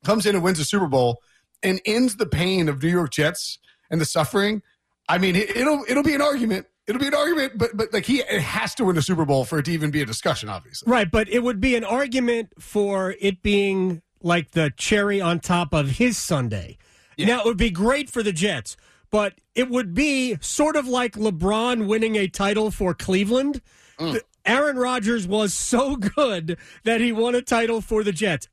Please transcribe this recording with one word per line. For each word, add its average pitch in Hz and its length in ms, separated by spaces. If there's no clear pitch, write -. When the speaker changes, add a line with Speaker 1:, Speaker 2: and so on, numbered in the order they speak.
Speaker 1:
comes 202 220
in 208 80
and 180 80
wins 180 160
a 147 60
Super 190 240
Bowl 123 340
and 190 240
ends 220 300
the 202 100
pain 175 420
of 139 140
New 165 80
York 175 220
Jets - 460
and 165 120
the 160 40
suffering, 202 580
I 175 100
mean, 185 180
it, 202 200
it'll, 277 320
it'll 262 140
be 294 120
an 277 80
argument. 254 440
It'll 240 120
be 277 60
an 285 80
argument, 294 420
but, 226 200
but, 214 160
like, 196 120
he, 262 140
it 208 220
has 196 360
to 247 80
win 185 120
a 151 60
Super 165 220
Bowl 135 200
for 151 160
it 135 60
to 170 60
even 151 200
be 151 100
a 123 40
discussion, 110 420
obviously. - 420
Speaker 2:
Right, 220 180
but 214 200
it 240 120
would 233 200
be 247 160
an 226 80
argument 240 760
for 196 600
it 196 220
being, 190 600
like, 170 320
the 156 240
cherry 202 440
on 170 180
top 175 340
of 143 180
his 233 280
sundae. 107 600
Speaker 1:
Yeah. 160 100
Speaker 2:
Now, 233 140
it 208 40
would 233 120
be 220 140
great 233 400
for 233 140
the 202 80
Jets, 160 440
but 208 220
it 254 160
would 233 240
be 254 460
sort 302 340
of 277 140
like 247 260
LeBron 214 720
winning 220 300
a 196 100
title 208 460
for 185 220
Cleveland. 240 680
Speaker 1:
Mm. 165 140
Speaker 2:
The, 220 80
Aaron 269 320
Rodgers 240 520
was 208 260
so 247 400
good 190 640
that 226 180
he 240 120
won 233 240
a 247 60
title 226 380
for 214 220
the 208 100
Jets. 165 400